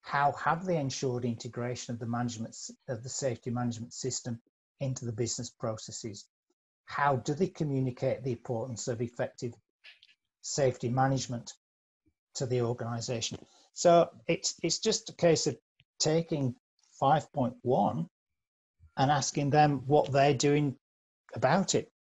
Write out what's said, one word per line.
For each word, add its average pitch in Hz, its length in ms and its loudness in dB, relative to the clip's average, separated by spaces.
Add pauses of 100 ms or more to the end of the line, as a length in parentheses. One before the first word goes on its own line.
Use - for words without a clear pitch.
How 143 320 0
have 165 340 -2
they 175 120 0
ensured 127 460 -2
integration 120 680 -6
of 110 60 -8
the 120 60 -8
management 117 480 -6
s-, - 180 -14 (160)
of 120 160 -8
the 131 40 -12
safety 127 420 -4
management 120 440 -4
system - 460 -6 (400)
into 135 240 -6
the 117 80 -6
business 117 380 -4
processes? 110 760 -10 (600)
How 143 300 2
do 147 180 -2
they 185 120 2
communicate 131 800 -2
the 131 80 -2
importance 117 560 -6
of 117 120 -4
effective 120 540 -6 (840)
safety - 480 0
management 123 640 0 (840)
to 135 120 -4
the 123 160 2
organisation? 117 760 -4 (360)
So 170 360 6 (160)
it's, - 360 -2
it's 165 180 -2
just - 280 0
a - 60 -16
case 165 320 4
of 135 100 -2 (440)
taking 156 540 0 (440)
five 143 340 2
point 127 300 -2
one 127 440 2 (920)
and 135 120 2
asking 143 400 0
them 143 360 4
what 143 260 4
they're 139 220 6
doing 143 420 2 (580)
about 156 400 2
it. - 160 0 (140)